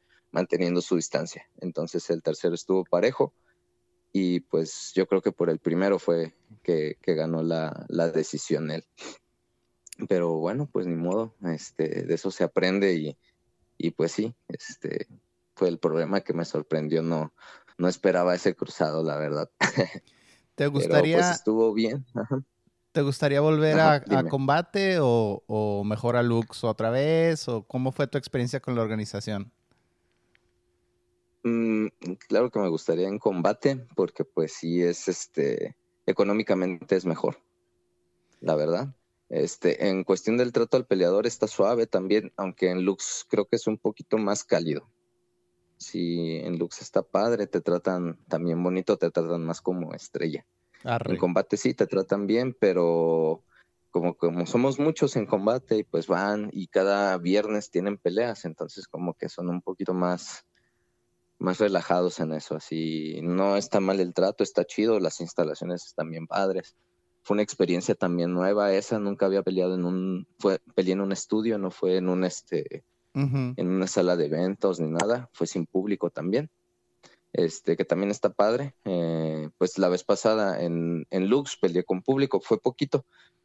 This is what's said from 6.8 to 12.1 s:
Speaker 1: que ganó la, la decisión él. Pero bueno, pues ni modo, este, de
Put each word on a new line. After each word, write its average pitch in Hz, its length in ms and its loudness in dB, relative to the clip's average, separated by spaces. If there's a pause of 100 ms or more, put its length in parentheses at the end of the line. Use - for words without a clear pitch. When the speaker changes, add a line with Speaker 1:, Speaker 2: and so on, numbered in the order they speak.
Speaker 1:
que 90 120 0
ganó 80 280 -2
la, 80 460 -4
la 82 220 0
decisión 78 600 -2
él. 80 140 -6 (1200)
Pero 87 260 2
bueno, 104 380 -2
pues 92 140 -2
ni 87 80 -2
modo, 92 400 -2 (100)
este, 80 600 -4
de 85 100 -2